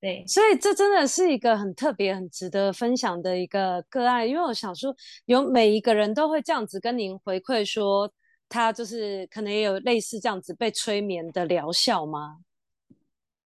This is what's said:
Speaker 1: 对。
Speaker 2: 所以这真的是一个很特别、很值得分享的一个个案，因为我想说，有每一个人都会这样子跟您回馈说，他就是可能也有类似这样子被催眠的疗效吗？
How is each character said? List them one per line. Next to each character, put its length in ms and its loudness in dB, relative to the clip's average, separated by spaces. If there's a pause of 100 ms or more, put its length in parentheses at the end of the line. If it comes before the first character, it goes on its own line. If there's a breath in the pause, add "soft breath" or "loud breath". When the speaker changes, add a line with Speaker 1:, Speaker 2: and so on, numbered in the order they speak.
Speaker 1:
对。 260 -6
Speaker 2:
所 160 4
以 160 6
这 160 0
真 220 4
的 100 4
是 260 2
一 60 0
个 180 4
很 200 -4
特 160 0
别、 200 -2
很 160 -6
值 220 -10
得 220 0
分 240 0
享 260 -2
的 160 -2
一 80 -2
个 420 -2
个 160 -2
案， 240 2
因 60 -2
为 80 0
我 100 0
想 220 -8
说， 180 -6 (340 loud breath)
有 220 4
每 220 6
一 100 2
个 140 4
人 180 2
都 160 2
会 140 0
这 100 -2
样 140 -2
子 140 -10
跟 180 -4
您 220 -6
回 180 -4
馈 260 -2
说， 460 0 (380)
他 240 0
就 120 -6
是 440 -6
可 140 -10
能 100 -4
也 100 0
有 160 0
类 220 2
似 180 -8
这 100 -2
样 120 -4
子 120 -14
被 200 -2
催 280 -2
眠 300 -4
的 140 -2
疗 260 0
效 340 0
吗？ 340 -10 (1080)